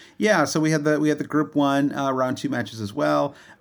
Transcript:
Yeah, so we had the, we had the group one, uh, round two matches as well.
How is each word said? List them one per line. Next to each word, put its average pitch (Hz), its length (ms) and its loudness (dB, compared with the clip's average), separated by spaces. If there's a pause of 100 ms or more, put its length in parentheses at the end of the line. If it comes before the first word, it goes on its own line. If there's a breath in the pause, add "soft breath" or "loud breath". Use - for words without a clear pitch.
(180 loud breath)
Yeah, 202 260 2
so 156 160 -2
we 156 100 2
had 156 140 0
the, 151 160 2
we 151 80 2
had 151 100 0
the 151 80 -6
group 151 280 -2
one, 139 420 2
uh, 139 160 -2
round 127 240 0
two 120 140 -4
matches 117 320 -6
as 101 100 -6
well. 147 420 0 (260 loud breath)